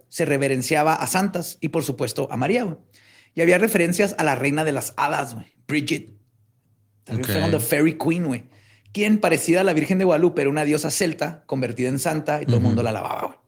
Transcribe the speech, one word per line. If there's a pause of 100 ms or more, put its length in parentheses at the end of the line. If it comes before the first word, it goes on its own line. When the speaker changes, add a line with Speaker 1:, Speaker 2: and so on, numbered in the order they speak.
Speaker 1:
se
reverenciaba
a
santas
y,
por
supuesto,
a
María,
güey. (580)
Y
había
referencias
a
la
reina
de
las
hadas,
güey, (200)
Bridget. (920)
También
fue
Speaker 2:
Ok.
Speaker 1:
cuando
Fairy
Queen,
güey. (500)
Quien,
parecida
a
la
Virgen
de
Guadalupe,
era
una
diosa
celta
convertida
en
santa
y
todo
el
Speaker 2:
Ujú.
Speaker 1:
mundo
la
alababa,
güey. (100)